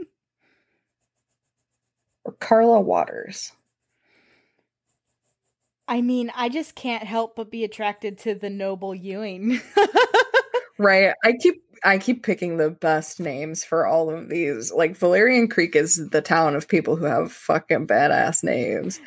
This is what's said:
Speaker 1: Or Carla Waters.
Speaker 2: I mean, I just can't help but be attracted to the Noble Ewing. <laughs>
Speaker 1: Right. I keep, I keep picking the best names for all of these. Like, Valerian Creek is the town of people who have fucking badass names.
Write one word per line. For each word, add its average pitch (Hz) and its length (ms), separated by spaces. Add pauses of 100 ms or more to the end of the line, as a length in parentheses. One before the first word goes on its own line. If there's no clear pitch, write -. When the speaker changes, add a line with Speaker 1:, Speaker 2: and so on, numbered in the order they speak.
(2250)
Speaker 1:
Or 247 140
Carla 226 400
Waters. - 720 (2250)
Speaker 2:
I 240 140
mean, 240 340
I 247 140
just 302 260
can't 226 300
help 226 320
but 220 140
be 226 140
attracted 208 560
to 214 140
the 202 160
Noble 196 440
Ewing. 196 720
<laughs> - 40 (1040)
Speaker 1:
Right. 190 380 (100)
I 240 160
keep, 349 220 (220)
I 190 140
keep 240 260
picking 180 320
the 156 120
best 160 520
names 156 420
for 160 240
all 160 240
of 160 180
these. 143 440
Like, 165 240
Valerian 220 500
Creek 170 300
is 151 340
the 156 100
town 160 360
of 151 100
people 160 300
who 170 80
have 147 260
fucking - 560
badass 139 560
names. 120 640